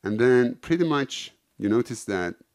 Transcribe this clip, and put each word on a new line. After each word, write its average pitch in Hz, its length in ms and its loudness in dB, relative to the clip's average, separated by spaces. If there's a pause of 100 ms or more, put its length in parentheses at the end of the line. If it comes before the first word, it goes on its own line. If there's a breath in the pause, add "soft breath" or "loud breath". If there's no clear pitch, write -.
And 104 160 -4
then 123 380 4
pretty 170 280 -2
much 147 480 -4 (260)
you 101 120 -2
notice 117 340 -2
that 90 320 -4 (180)